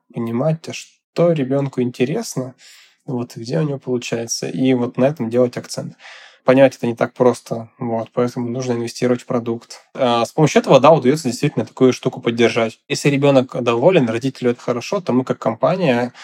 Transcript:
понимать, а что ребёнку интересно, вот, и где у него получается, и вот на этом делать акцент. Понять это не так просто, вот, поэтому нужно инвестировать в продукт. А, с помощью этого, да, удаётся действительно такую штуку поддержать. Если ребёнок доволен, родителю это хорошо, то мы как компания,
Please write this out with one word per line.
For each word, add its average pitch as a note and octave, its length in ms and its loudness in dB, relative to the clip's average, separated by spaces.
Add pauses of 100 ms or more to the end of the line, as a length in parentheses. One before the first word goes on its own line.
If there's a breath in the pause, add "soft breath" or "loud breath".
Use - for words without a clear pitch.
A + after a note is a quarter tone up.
(140)
понимать, A#2+ 560 -4
а - 40 -10
что - 600 -2
ребёнку C#3 480 -2
интересно, C3 720 -4 (500 soft breath)
вот, A#2+ 300 -8
и B2 60 -12
где B2+ 180 -4
у D#3+ 40 0
него C#3 160 -4
получается, A#2+ 680 -6
и C3 260 0
вот B2 240 -2
на - 80 2
этом C#3 240 -2
делать B2 280 0
акцент. - 380 -10 (500 loud breath)
Понять C3 300 6
это - 100 -6
не A#2+ 100 -2
так - 180 -2
просто, A#2 680 -2
вот, A#2 340 -6
поэтому B2 360 -4
нужно B2+ 240 -4
инвестировать B2 500 -2
в - 20 -20
продукт. A#2 560 -6 (140)
А, A#2+ 300 0
с - 60 -4
помощью D#3 300 4
этого, C#3+ 180 6
да, D3 120 8
удаётся C#3+ 380 2
действительно A#2+ 360 -2
такую B2+ 260 2
штуку - 300 -6
поддержать. A#2 640 0
Если C#3+ 220 -2
ребёнок C#3 540 2
доволен, B2 440 4
родителю A#2+ 440 -2
это A#2+ 100 -6
хорошо, B2 400 -4
то D3 100 -4
мы B2+ 120 2
как - 160 -6
компания, C3 720 0 (100)